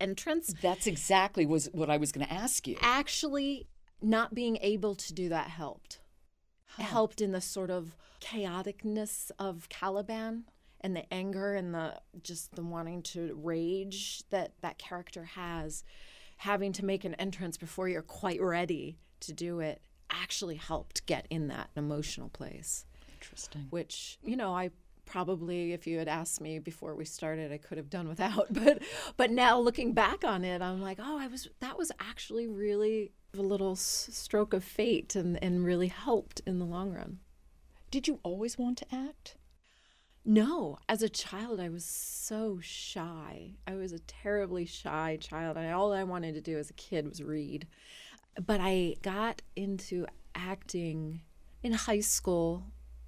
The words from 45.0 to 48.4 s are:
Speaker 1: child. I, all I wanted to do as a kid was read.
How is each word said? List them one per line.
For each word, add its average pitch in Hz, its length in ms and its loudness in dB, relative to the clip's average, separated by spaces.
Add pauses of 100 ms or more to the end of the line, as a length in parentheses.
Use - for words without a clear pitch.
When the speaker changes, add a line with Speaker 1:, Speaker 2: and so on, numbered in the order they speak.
Speaker 1:
child. 160 360 -4
I, 165 160 -2
all 196 200 4
I 190 120 2
wanted 175 300 -2
to 156 60 -4
do 160 180 -2
as 147 120 -6
a - 40 -20
kid 156 340 -2
was 160 140 -10
read. 151 440 -4 (800)